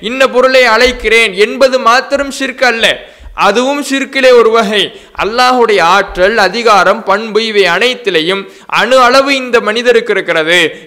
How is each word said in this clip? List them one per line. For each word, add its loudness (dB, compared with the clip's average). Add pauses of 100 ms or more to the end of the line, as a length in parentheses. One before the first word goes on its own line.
இன்ன -2
பொருளை 2
அழைக்கிறேன் 0
என்பது 0
மாத்திரம் 0
ஷிர்க் -4
அல்ல. -2 (480)
அதுவும் 0
ஷிர்க்கிலே 0
ஒரு 4
வகை. 0 (380)
அல்லாஹுடைய 0
ஆற்றல், 0
அதிகாரம், 2
பண்பு -2
இவை 0
அனைத்திலையும் -2 (240)
அணு 0
அளவு 2
இந்த -4
மனிதருக்கு -2
இருக்கிறது, 0 (280)